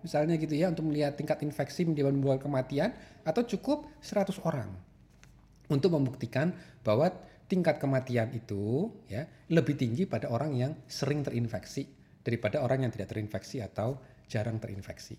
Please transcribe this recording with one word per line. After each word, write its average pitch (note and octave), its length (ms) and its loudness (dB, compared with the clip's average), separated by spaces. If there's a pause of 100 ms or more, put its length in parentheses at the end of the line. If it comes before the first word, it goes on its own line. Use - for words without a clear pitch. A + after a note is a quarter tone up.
misalnya D#3+ 340 2
gitu D#3 220 0
ya, F3+ 100 4
untuk D#3+ 220 0
melihat D3 260 2
tingkat D3 300 0
infeksi D3 400 -2
menyebabkan C#3 560 4
kematian, C#3+ 480 0 (340)
atau A#3 220 2
cukup D4 420 -2 (140)
seratus - 400 -2
orang B2+ 260 -2 (1000)
untuk D#3 240 4
membuktikan C3+ 560 0 (320)
bahwa C3 320 4 (320)
tingkat E3+ 320 2
kematian B2 560 0
itu, A2+ 560 -2 (160)
ya, A#2+ 220 -6 (260)
lebih C#3+ 240 4
tinggi B2 240 0
pada D3 260 -2
orang C3+ 300 0
yang C3 140 0 (180)
sering C#3+ 320 -2
terinfeksi A#2+ 640 -4 (340)
daripada A#2 400 0
orang C3 240 2
yang A#2+ 80 0
tidak - 220 -6
terinfeksi G#2+ 480 -6
atau G#2+ 340 -4 (300)
jarang A2 320 0
terinfeksi - 600 -10